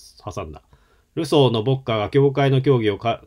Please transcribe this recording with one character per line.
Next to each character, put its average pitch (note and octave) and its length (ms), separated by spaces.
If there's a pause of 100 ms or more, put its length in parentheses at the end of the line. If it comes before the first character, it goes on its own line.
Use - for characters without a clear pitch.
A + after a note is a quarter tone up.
(240)
挟 G#2 200
ん D#2 80
だ。 - 100 (540)
ル D#3+ 100
ソ C#3+ 220
ー - 20
の A2+ 140
牧 C3 180
歌 A2+ 160
が G#2 120
教 C#3 240
会 C#3 180
の C3 100
教 C3+ 200
義 G#2+ 80
を G2+ 80
か-、 - 300